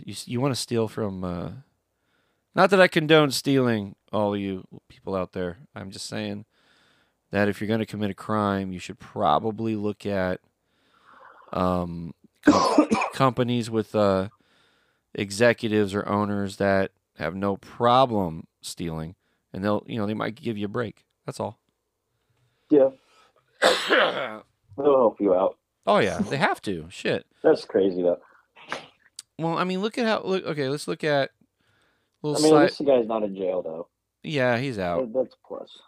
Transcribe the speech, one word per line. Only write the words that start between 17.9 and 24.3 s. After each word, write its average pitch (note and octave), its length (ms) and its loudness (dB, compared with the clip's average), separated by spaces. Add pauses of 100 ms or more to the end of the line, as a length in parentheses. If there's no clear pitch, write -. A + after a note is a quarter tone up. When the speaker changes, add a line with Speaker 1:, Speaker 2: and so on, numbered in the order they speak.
Speaker 1:
stealing, D#2+ 540 -10 (380)
and F#2 120 -8
they'll, G#2 220 0
you A#2+ 120 -10
know, G2+ 80 -4
they G#2+ 80 -4
might A2 200 -6
give A2+ 240 -8
you G#2 80 -6
a - 20 -4
break. A2+ 380 -8 (180)
That's - 160 -10
all. G#2 180 -8 (1120)
Speaker 2:
Yeah. C3+ 200 6 (720)
Speaker 1:
<coughs> B2 800 2 (360)